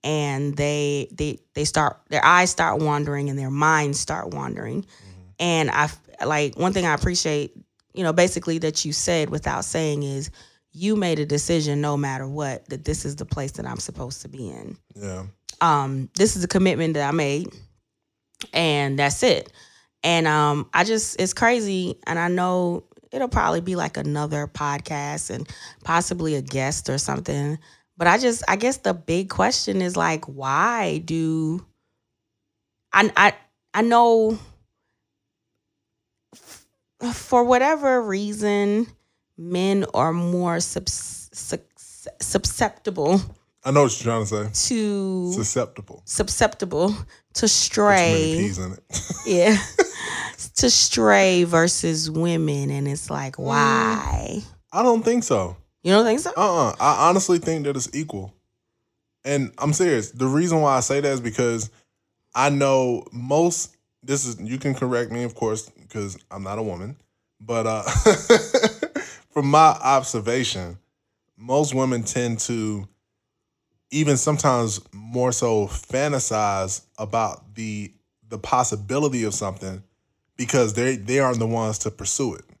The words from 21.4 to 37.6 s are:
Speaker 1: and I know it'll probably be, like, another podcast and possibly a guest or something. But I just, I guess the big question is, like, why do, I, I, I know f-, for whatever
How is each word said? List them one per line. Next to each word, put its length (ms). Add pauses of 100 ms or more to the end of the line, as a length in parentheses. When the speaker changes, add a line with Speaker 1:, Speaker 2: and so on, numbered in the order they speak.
Speaker 1:
and 100
I 120
know 560 (260)
it'll 180
probably 340
be, 120
like, 220
another 500
podcast 840
and 180 (340)
possibly 540
a 60
guest 460
or 100
something. 600 (380)
But 100
I 120
just, 280
I 80
guess 220
the 180
big 360
question 520
is, 140
like, 300
why 720
do, 680 (1300)
I, 240
I, 160 (420)
I 80
know 560 (2000)
f-, 320 (480)
for 300
whatever 580